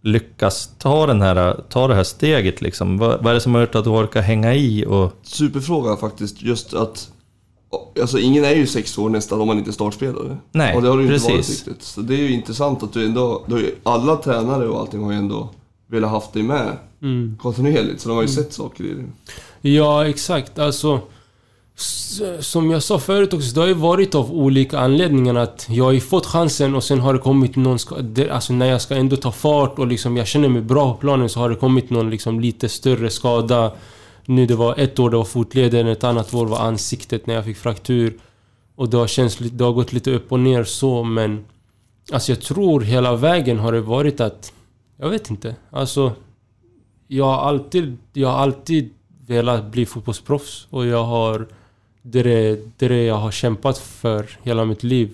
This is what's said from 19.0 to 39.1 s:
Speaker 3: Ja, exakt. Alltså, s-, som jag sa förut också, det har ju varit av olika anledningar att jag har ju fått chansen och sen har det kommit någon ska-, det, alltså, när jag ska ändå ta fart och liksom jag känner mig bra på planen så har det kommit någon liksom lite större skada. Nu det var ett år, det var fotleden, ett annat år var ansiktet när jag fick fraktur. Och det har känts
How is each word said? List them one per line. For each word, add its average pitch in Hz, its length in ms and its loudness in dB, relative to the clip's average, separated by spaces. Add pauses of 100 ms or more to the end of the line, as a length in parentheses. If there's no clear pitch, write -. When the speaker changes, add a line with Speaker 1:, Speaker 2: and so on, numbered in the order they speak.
Speaker 3:
Ja, 151 320 4
exakt. 147 520 -4
Alltså, 147 420 0 (760)
s-, - 440 -8 (200)
som 160 300 0
jag 156 120 0
sa 185 160 0
förut 196 360 2
också, 131 200 -4
det 156 60 2
har 175 80 4
ju 185 60 2
varit 175 400 2
av 131 180 0
olika 135 460 2
anledningar 135 560 4
att 120 360 -2
jag 123 140 2
har 131 80 6
ju 131 80 4
fått 180 260 0
chansen 147 480 0
och 127 100 0
sen 135 160 2
har 135 120 2
det 131 60 2
kommit 131 380 2
någon 127 220 2
ska-, - 240 -8
det, 123 280 -2
alltså, 127 220 -4
när 123 140 2
jag 127 140 2
ska - 140 -6
ändå 131 220 2
ta 123 160 -4
fart 143 460 2
och 131 80 0
liksom 120 300 -2
jag 117 100 -2
känner 147 220 2
mig 123 140 2
bra 127 320 2
på - 60 -10
planen 135 280 2
så 120 120 -4
har 120 100 2
det 113 60 -2
kommit 131 340 2
någon 113 200 0
liksom 113 300 -4
lite 117 280 -2
större 117 420 0
skada. 117 640 0 (540)
Nu 127 200 4
det 120 100 2
var 117 220 2
ett 139 200 0
år, 120 120 4
det 117 60 2
var 113 80 2
fotleden, 120 640 0
ett 110 160 -2
annat 117 300 -2
år 117 120 0
var 113 120 -2
ansiktet 113 680 -4
när 113 80 -4
jag 110 100 -4
fick 110 120 -10
fraktur. 117 640 -2 (580)
Och 123 120 -4
det 120 80 0
har 117 100 2
känts 120 340 0